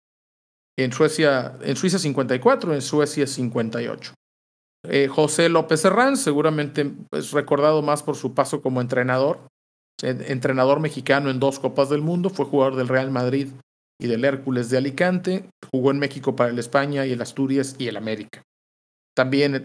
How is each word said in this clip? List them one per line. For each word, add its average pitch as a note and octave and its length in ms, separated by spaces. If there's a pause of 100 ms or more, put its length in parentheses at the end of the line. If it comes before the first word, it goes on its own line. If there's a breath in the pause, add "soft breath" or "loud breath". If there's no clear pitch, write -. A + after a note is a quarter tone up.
(800)
En C3 140
Suecia, C#3+ 720
en - 140
Suiza F#3 220
cincuenta C3 360
y B2+ 60
cuatro, F3+ 340
en C#3 80
Suecia D3 440
cincuenta A#2+ 540
y A#2 80
ocho. A2 240 (760)
Eh, C#3 220
José D3+ 400
López D#3+ 360
Herrán, A#3+ 340
seguramente D3+ 720 (200)
es D3 200
recordado D3 480
más D3 220
por C#3+ 140
su B2 180
paso - 280
como B2+ 180
entrenador, B2+ 600 (600)
en-, C3 220
entrenador C3 560
mexicano C#3+ 500
en C3 120
dos C3+ 180
Copas C3+ 320
del D3 120
Mundo, F3 280
fue D3 160
jugador C3+ 300
del B2+ 120
Real C3 220
Madrid C3 380 (520)
y A#2+ 80
del A2+ 160
Hércules C3 440
de B2+ 100
Alicante, F3+ 720 (220)
jugó C3+ 220
en C#3 80
México C3+ 340
para A#2+ 160
el A#2+ 80
España C#3 480
y C3 60
el A#2+ 100
Asturias C3+ 560
y B2+ 80
el G#2 100
América. G#2+ 460 (720)
También C3+ 500